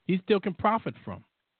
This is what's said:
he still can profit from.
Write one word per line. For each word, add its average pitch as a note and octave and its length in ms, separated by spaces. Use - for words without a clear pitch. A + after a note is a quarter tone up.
he F3+ 180
still G3+ 160
can F#3 140
profit G#3+ 400
from. G2 200